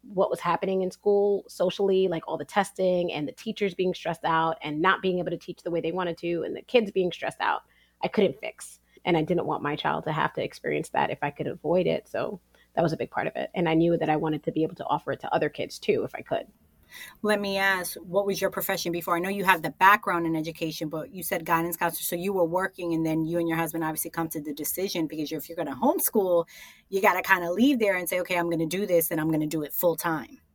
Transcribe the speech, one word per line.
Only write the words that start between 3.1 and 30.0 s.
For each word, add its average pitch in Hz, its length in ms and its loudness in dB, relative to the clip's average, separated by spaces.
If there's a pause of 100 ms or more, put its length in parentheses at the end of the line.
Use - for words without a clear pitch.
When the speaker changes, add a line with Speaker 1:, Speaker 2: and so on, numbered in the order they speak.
Speaker 1:
and 151 140 -4
the - 60 -8
teachers 202 420 -4
being 180 200 0
stressed - 300 -6
out 165 380 2
and 151 180 -4
not 185 220 4
being 185 160 0
able 175 120 -4
to 170 80 -4
teach - 260 -14
the 175 80 -4
way 165 80 0
they 160 100 -4
wanted 175 280 -4
to 170 260 -2
and - 100 -6
the - 80 -10
kids 220 300 2
being 180 180 2
stressed - 300 -6
out, - 220 0 (420)
I - 20 -2
couldn't - 320 2
fix. - 400 -12 (260)
And 170 120 2
I 156 60 4
didn't 170 240 0
want 151 180 -2
my 147 100 -2
child 156 300 -2
to 156 80 -4
have 156 220 0
to - 100 -2
experience - 460 -4
that - 200 0
if - 120 -6
I 143 80 -2
could 143 180 -6
avoid 165 400 0
it. 156 180 -2
So 190 340 -6 (340)
that - 80 2
was 165 100 2
a - 40 -2
big - 140 -6
part - 160 -2
of - 80 -6
it. - 200 -6
And 175 140 0
I 160 60 2
knew 170 220 6
that 156 140 0
I 156 60 4
wanted 151 280 -2
to - 80 -2
be 160 100 0
able 165 140 -2
to - 80 -10
offer - 260 -2
it - 100 -4
to - 140 -4
other 151 140 2
kids - 300 -6
too, 139 260 0
if - 100 -10
I - 60 -10
could. - 260 -6 (760)
Speaker 2:
Let 208 180 2
me 196 160 -2
ask, 190 400 0
what 190 300 0
was 190 140 0
your 190 100 0
profession 180 420 -2
before? 175 240 0
I - 40 0
know 185 100 -2
you 202 140 -2
have 180 180 4
the 156 80 -2
background 185 560 4
in 160 100 0
education, 160 520 -4
but 160 240 -8
you 185 100 -10
said 170 220 -4
guidance 170 320 2
counselor. 170 260 -2
So - 140 -4
you 190 160 -2
were 185 120 4
working, 175 500 -2
and 160 100 0
then 160 200 0
you 170 140 -2
and 165 100 0
your 160 80 0
husband 165 260 -2
obviously 156 280 -4
come 165 180 -4
to 160 120 -6
the 147 120 -8
decision, 185 540 -4
because 156 260 -6
if - 160 -8
you're 165 80 -12
gonna - 180 -4
homeschool, 190 680 2 (440)
you 190 120 -2
gotta 185 220 4
kinda 175 280 2
leave 240 280 4
there 196 180 2
and 180 120 -2
say, 185 120 0
"Okay, 180 160 0
I'm 170 140 2
gonna 165 160 2
do 185 200 -2
this, 170 240 4
and 160 100 0
I'm 156 100 2
gonna 151 160 2
do 156 160 -2
it 147 100 -8
full 165 240 2
time." 156 420 -4 (160)